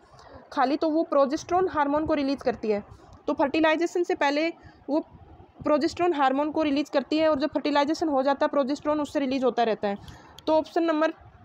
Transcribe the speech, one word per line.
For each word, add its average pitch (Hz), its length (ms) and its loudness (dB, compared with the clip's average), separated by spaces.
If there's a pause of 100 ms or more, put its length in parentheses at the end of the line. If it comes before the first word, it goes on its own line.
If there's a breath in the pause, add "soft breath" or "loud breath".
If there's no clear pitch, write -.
(520 loud breath)
खाली, 269 240 2
तो 320 140 0
वो 320 120 2
progesterone 330 680 2
hormone 294 380 0
को 311 80 0
release 277 280 -2
करती 220 280 -2
है। 202 140 -2 (420 loud breath)
तो 294 60 -2
fertilization 320 680 0
से 349 120 0
पहले 302 380 0 (360 loud breath)
वो 285 120 0 (640)
progesterone 311 480 0
hormone 285 380 0
को 320 120 -2
release 294 280 0
करती 294 280 -2
है, 320 100 2
और 302 100 2
जब 294 100 -2
fertilization 294 600 0
हो 269 140 0
जाता 277 220 0
है 294 40 0
progesterone 294 520 -2
उससे 294 200 -4
release 262 240 -2
होता 240 180 2
रहता 214 260 0
है। 202 100 -4 (480 loud breath)
तो 302 80 2
option 311 300 0
number 320 280 0 (320)